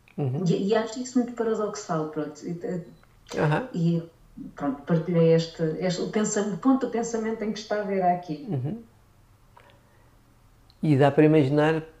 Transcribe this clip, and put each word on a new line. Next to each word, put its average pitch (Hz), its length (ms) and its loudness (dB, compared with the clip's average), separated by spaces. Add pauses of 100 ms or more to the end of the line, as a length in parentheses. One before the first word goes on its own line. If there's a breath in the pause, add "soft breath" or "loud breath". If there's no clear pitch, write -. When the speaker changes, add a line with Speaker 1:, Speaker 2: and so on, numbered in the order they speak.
(180)
Speaker 1:
Uhum. 143 280 -2
Speaker 2:
e, 180 220 2
e 220 80 2
acho 220 240 -2
isso - 180 -4
muito 240 160 0
paradoxal, 202 760 -4
pronto, - 360 -8
e, 170 160 -8
eh, 180 200 -6 (560)
Speaker 1:
Aham. 156 360 0
Speaker 2:
e 165 300 0 (500)
pronto, 139 280 -6
partilhei 165 520 2
este, 165 300 0 (160)
este, 180 220 -2
o 180 80 -6
pensa-, 214 320 -2
o 202 160 -4
ponto 262 300 2
do - 40 -6
pensamento 226 540 -4
em 214 80 -4
que - 60 -12
estava 208 340 -4
era 180 200 2
aqui. 165 360 -8
Speaker 1:
Uhum. 165 340 -4 (2000 soft breath)
E 151 140 4
dá - 120 6
para 156 140 6
imaginar 151 580 4 (180)